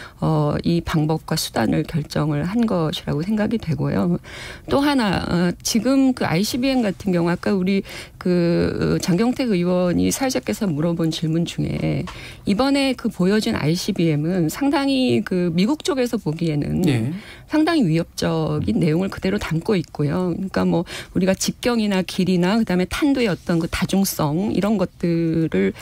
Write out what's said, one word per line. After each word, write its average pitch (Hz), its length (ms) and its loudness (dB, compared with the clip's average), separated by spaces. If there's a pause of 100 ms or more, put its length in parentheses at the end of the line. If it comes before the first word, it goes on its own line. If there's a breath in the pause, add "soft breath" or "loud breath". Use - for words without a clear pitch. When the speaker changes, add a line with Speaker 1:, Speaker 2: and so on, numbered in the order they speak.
(220 loud breath)
Speaker 1:
어, 151 420 2
이 170 180 2
방법과 160 540 0
수단을 165 480 0
결정을 151 600 -2
한 226 200 0
것이라고 156 560 -2
생각이 214 360 -2
되고요. 165 600 -2 (520 loud breath)
또 269 100 2
하나, 269 480 2
어, 175 240 2 (100)
지금 262 520 2
그 214 120 -2
아이씨비엠 240 560 0
같은 196 300 -2
경우 175 180 2
아까 190 240 0
우리 190 300 0 (340 loud breath)
그, 170 800 2
어, 160 60 -2
장경택 233 480 0
의원이 180 640 2
사회자께서 254 560 -2
물어본 165 440 0
질문 160 340 -2
중에 151 600 -4 (400 loud breath)
이번에 269 480 2
그 240 160 -4
보여진 208 460 2
아이씨비엠은 160 920 0
상당히 269 760 2
그 180 300 0
미국 202 300 2
쪽에서 247 340 0
보기에는 151 640 -2
Speaker 2:
네. 131 320 2 (340 loud breath)
Speaker 1:
상당히 311 380 2
위협적인 165 960 0
내용을 165 300 2
그대로 190 280 -2
담고 180 380 0
있고요. 170 600 -2
그러니까 185 300 -2
뭐 175 200 2 (280 loud breath)
우리가 185 200 2
직경이나 208 680 0
길이나 180 540 2
그다음에 185 280 2
탄도의 269 420 2
어떤 170 320 0
그 170 80 -2
다중성 185 840 0
이런 202 240 2
것들을, 170 1040 0